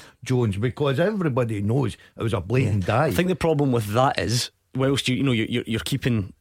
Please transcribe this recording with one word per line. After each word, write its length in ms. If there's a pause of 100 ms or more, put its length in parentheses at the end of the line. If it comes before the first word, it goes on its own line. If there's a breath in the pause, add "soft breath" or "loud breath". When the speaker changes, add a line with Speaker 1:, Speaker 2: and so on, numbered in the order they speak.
(240 loud breath)
Speaker 1:
Jones, 320
because 460
everybody 600
knows 360 (200 loud breath)
it 60
was 100
a 60
blatant 480
Speaker 2:
Yeah. 80
Speaker 1:
dive. 180
Speaker 2:
I 40
think 100
the 80
problem 380
with 140
that 300
is, 340 (220)
whilst 360
you, 80
you 60
know, 100
you're, 140
you're, 200
you're 140
keeping 600